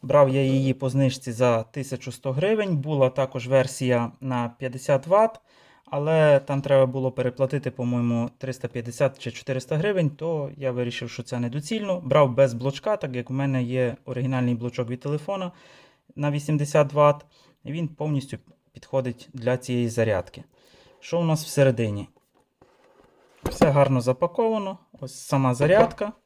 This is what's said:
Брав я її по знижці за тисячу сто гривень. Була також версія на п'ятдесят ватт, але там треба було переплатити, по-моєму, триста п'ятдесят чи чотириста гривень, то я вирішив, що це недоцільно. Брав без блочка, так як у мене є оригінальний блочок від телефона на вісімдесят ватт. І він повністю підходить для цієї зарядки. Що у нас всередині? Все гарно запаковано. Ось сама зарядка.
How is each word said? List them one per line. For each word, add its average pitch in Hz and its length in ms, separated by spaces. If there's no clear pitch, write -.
Брав 139 280
я 135 140
її 135 300
по 131 160
знижці 131 420
за 117 320
тисячу 127 480
сто - 200
гривень. 190 460
Була 139 320
також 131 380
версія 127 640
на 123 280
п'ятдесят 131 480
ватт, 220 340
але 151 540
там 139 220
треба 135 240
було 131 260
переплатити, 135 600
по-моєму, 120 680
триста 127 300
п'ятдесят 120 520
чи 120 120
чотириста 131 460
гривень, 180 320
то 151 480
я 135 140
вирішив, 120 380
що - 140
це 123 160
недоцільно. 180 600
Брав 135 320
без 131 200
блочка, 139 440
так 131 180
як 123 140
у 127 40
мене 135 300
є 123 420
оригінальний 127 500
блочок 120 340
від 123 100
телефона 151 520
на 147 160
вісімдесят 147 640
ватт. 147 320
І - 80
він 160 160
повністю 151 500
підходить - 640
для 123 240
цієї 120 320
зарядки. 110 540
Що - 200
у 170 40
нас 156 220
всередині? 117 640
Все - 260
гарно 135 320
запаковано. 190 760
Ось 131 200
сама 135 340
зарядка. 202 580